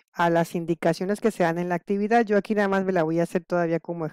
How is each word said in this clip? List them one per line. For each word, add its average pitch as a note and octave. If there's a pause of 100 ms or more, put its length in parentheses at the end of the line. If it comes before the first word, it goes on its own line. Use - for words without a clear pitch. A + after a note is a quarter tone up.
(140)
a E3+
las E3+
indicaciones F3
que A3
se -
dan E3
en F3
la F3+
actividad. G#3
Yo G#3
aquí G3+
nada G3+
más G3
me F#3+
la F3
voy E3
a E3+
hacer F3
todavía E3
como, E3+